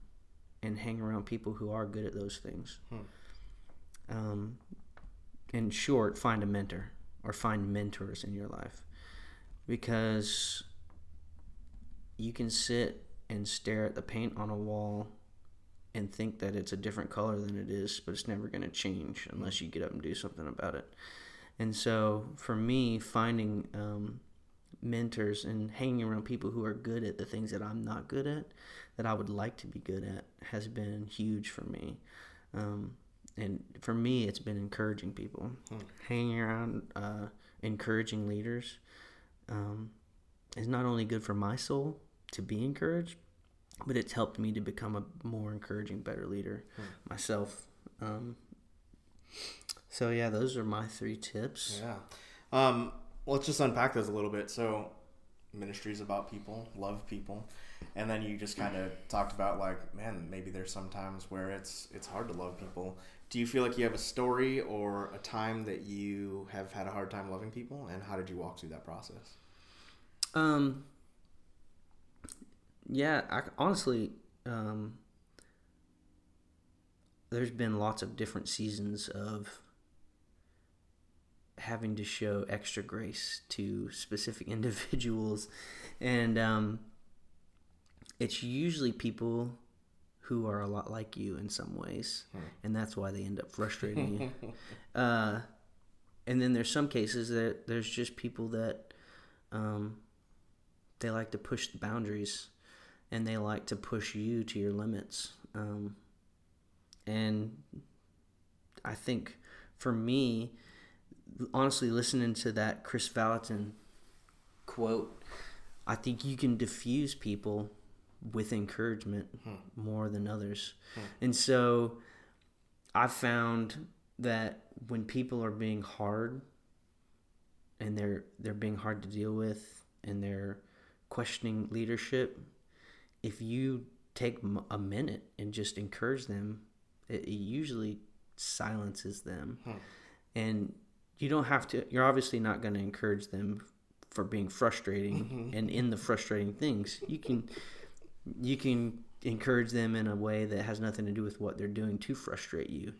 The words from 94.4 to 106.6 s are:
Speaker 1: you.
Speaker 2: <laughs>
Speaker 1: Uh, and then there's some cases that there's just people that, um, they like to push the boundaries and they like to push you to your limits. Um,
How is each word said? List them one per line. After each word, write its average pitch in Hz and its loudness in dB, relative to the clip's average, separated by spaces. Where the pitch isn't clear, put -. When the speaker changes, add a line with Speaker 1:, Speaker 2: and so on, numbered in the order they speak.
Speaker 1:
you. 113 -8
Speaker 2:
<laughs> - -16
Speaker 1:
Uh, 113 4
and 127 6
then 127 6
there's 117 4
some 147 4
cases 117 2
that 117 2
there's 113 0
just - -2
people 113 -4
that, 113 -2
um, 107 -2
they 117 0
like 110 0
to 104 -2
push - -2
the - -10
boundaries 104 -2
and 113 0
they 110 2
like 107 0
to - 0
push 104 -2
you 110 2
to 110 -4
your 101 4
limits. 107 -2
Um, 104 -4